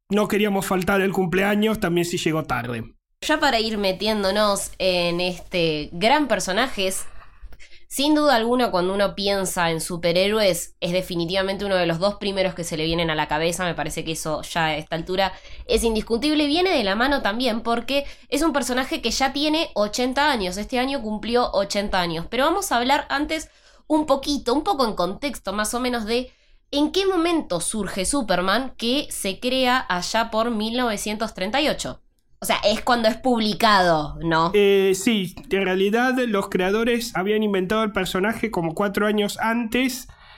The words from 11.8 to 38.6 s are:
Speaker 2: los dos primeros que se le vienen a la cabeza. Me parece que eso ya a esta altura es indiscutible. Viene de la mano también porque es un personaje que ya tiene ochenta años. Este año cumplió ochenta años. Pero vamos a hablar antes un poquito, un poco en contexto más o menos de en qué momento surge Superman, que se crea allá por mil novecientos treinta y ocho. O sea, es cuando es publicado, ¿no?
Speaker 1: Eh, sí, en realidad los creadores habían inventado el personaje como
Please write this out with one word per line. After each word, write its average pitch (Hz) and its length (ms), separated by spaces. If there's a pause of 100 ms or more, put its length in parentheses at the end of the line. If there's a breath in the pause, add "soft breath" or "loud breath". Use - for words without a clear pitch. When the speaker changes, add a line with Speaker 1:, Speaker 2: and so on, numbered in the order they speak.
Speaker 2:
los 165 120
dos 202 160
primeros 190 380
que 170 120
se 170 100
le 156 80
vienen 165 260
a 156 60
la 151 140
cabeza. 165 340
Me 170 120
parece 156 280
que 160 80
eso 156 300
ya 165 240
a 156 120
esta 160 200
altura 185 340 (360 loud breath)
es 226 180
indiscutible. 233 640
Viene 359 240
de 277 120
la 196 140
mano 269 240
también 220 400
porque 240 420 (240 loud breath)
es 285 140
un 320 100
personaje 269 500
que 226 100
ya 269 200
tiene 302 420
ochenta 254 560
años. 190 280
Este 214 220
año 269 220
cumplió 214 520
ochenta 196 480
años. 165 280
Pero 240 140
vamos 330 300
a 247 40
hablar 269 300
antes 302 420 (380 soft breath)
un 302 180
poquito, 277 480
un 302 120
poco 294 200
en 202 80
contexto 196 600
más 214 200
o 240 60
menos 247 260
de 240 240 (420 soft breath)
en 294 200
qué 381 140
momento 330 560
surge 196 420
Superman, 196 760
que 254 340
se - 280
crea 254 480
allá 202 420
por 226 220
mil 220 240
novecientos 214 580
treinta 214 280
y 294 80
ocho. 135 320 (380)
O - 60
sea, 214 120
es 214 240
cuando 240 260
es 220 100
publicado, 190 1040
¿no? 165 320
Speaker 1:
Eh, 196 400
sí, 190 400 (160)
en 196 140
realidad 202 520 (120)
los 196 220
creadores 226 640
habían 208 260
inventado 202 400
el 220 100
personaje 214 600
como 170 240